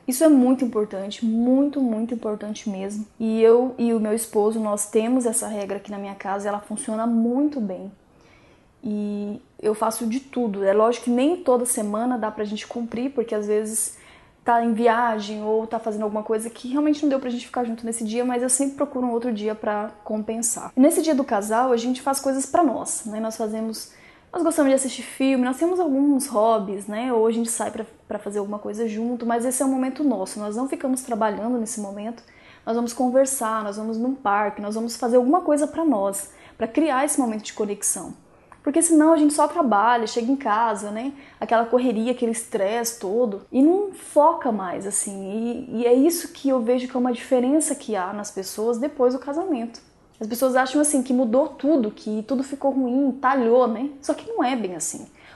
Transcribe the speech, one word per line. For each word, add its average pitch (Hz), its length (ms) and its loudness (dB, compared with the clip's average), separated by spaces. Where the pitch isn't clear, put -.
Isso 262 160 -2
é 320 60 8
muito 262 380 6
importante, 208 600 -4
muito, 254 540 2
muito 233 340 -2
importante 214 560 -6
mesmo. 202 380 -6
E 220 240 0
eu 247 360 6
e 233 160 2
o 220 80 2
meu 214 100 0
esposo, 220 480 0
nós 208 300 -2
temos 240 360 2
essa 226 220 -2
regra 202 300 -6
aqui 202 120 -14
na 202 80 -8
minha 196 180 -10
casa 202 300 -4
e 202 40 -2
ela 202 100 -2
funciona 220 480 -6
muito 247 540 2
bem. 190 280 -6
E 208 580 -6
eu 214 120 0
faço 226 320 -2
de 226 140 -2
tudo. 202 460 -4
É 196 80 6
lógico 226 320 2
que 247 40 0
nem 277 280 2
toda 247 280 2
semana 233 520 -2
dá 214 120 -2
pra 214 140 -6
gente 208 240 -8
cumprir, 240 440 -6
porque 233 220 -2
às 208 140 -2
vezes 214 480 -2
tá 233 200 4
em 233 80 2
viagem 220 720 2
ou 220 240 0
tá 226 100 -4
fazendo 220 260 -4
alguma 214 200 -2
coisa 220 260 -2
que 247 200 -12
realmente 294 320 2
não 302 80 2
deu 269 100 2
pra 262 100 -6
gente 240 160 -4
ficar 247 200 -4
junto 226 200 -6
nesse 226 200 -4
dia, 226 180 -2
mas 247 180 0
eu 254 60 0
sempre 277 300 0
procuro 277 280 -2
um 240 60 -2
outro 233 220 -2
dia 208 200 -4
pra 214 380 -4
compensar. 220 680 -6
E 254 60 2
nesse 302 220 6
dia 311 120 2
do 262 120 2
casal, 220 480 2
a - 20 4
gente 247 260 -2
faz 269 200 -2
coisas 269 240 0
pra 339 180 4
nós, - 400 -2
né? 214 160 -8
Nós 226 160 -4
fazemos, 220 560 -6
nós 349 100 -2
gostamos 311 280 4
de 269 60 6
assistir 262 260 -2
filme, 262 420 0
nós 262 140 0
temos 349 240 2
alguns 277 460 2
hobbies, 208 600 0
né? 226 240 -4
Ou 226 160 4
a 233 60 2
gente 226 160 -2
sai 214 220 -4
pra, 220 140 -8
pra 208 100 -6
fazer 202 220 -6
alguma 202 180 -4
coisa 208 300 -4
junto, 233 380 -4
mas 233 180 0
esse 254 180 0
é 277 40 0
um 269 40 2
momento 262 320 -2
nosso. 208 380 0
Nós 208 160 -6
não 269 140 -2
ficamos 262 320 -4
trabalhando 220 560 -2
nesse 214 240 -6
momento, 208 420 -10
nós 226 80 -2
vamos 233 200 -2
conversar, 247 720 0
nós 202 100 -6
vamos 220 220 -6
num 254 180 -2
parque, 208 460 0
nós 208 140 -6
vamos 226 200 -4
fazer 247 220 2
alguma 277 240 4
coisa 294 260 2
pra 311 160 -4
nós, 196 480 0
pra 226 120 -2
criar 285 340 2
esse 294 160 -2
momento 220 240 -2
de - 100 -12
conexão. 202 600 -4
Porque 294 180 2
senão 320 320 6
a 320 40 6
gente 294 160 4
só 302 140 4
trabalha, 233 580 2
chega 226 240 -2
em 277 60 2
casa, 214 560 0
né? 240 220 -6
Aquela 226 260 2
correria, 240 460 2
aquele 240 220 -2
estresse 226 680 -2
todo. 208 500 -2
E 254 120 2
não 370 320 4
foca 302 580 2
mais, 190 340 -4
assim. 202 840 -6
E, 220 60 -6
e 240 80 0
é 240 80 6
isso 302 400 4
que - 160 -2
eu 262 100 4
vejo 247 260 0
que 254 80 -8
é 254 60 0
uma 247 140 2
diferença 262 600 2
que 226 220 -6
há 185 160 -2
nas 208 180 -8
pessoas 214 480 -4
depois 254 360 2
do 262 80 -4
casamento. 285 580 -4
As 220 80 -8
pessoas 247 260 0
acham, 262 280 2
assim, 294 200 2
que 254 120 -2
mudou 262 340 2
tudo, 269 440 2
que 214 360 -6
tudo 240 160 0
ficou 277 280 -2
ruim, 262 500 2
talhou, 247 480 4
né? 240 200 -4
Só 311 120 -2
que - 160 -14
não 440 140 -2
é 247 100 0
bem 196 220 -4
assim. - 320 -8